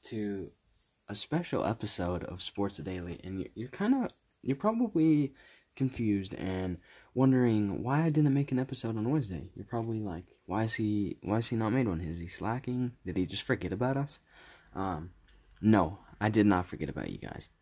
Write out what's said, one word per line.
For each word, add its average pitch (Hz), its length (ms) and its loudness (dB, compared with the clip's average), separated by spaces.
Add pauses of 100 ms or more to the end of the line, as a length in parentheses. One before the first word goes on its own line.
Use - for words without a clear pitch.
to 101 480 -4 (580)
a 104 60 -8
special 156 500 -2
episode 90 580 -2
of 92 180 -10
Sports - 360 -4
Daily, 87 480 -8
and 95 160 -6
you, - 140 -8
you're 113 120 -8
kinda, 233 400 0 (340)
you're 135 140 -2
probably 160 800 2 (420)
confused 104 600 0
and 92 420 -2 (360)
wondering 117 720 4
why 143 200 2
I 165 60 2
didn't 147 240 4
make 143 200 0
an 127 40 2
episode 123 380 -4
on 110 140 0
Wednesday. 98 440 -2
You're 107 120 -12
probably 113 340 -4
like, 92 240 -6 (220)
"Why 104 180 0
is 110 120 -2
he, 104 460 0
why 110 180 0
is 117 100 -4
he 117 80 -2
not 110 160 0
made 127 160 2
one? 82 100 -2
Is 85 200 -6
he 85 80 -8
slacking? 123 640 -4 (120)
Did 92 120 -2
he 92 80 2
just 98 180 -6
forget 95 300 -2
about 127 240 0
us?" 147 220 -6 (540)
Um, 90 360 -4 (500)
no, 101 400 6 (220)
I 107 80 4
did 107 160 6
not 90 200 6
forget - 220 -6
about 50 220 -6
you 50 80 -8
guys. - 320 -12 (120)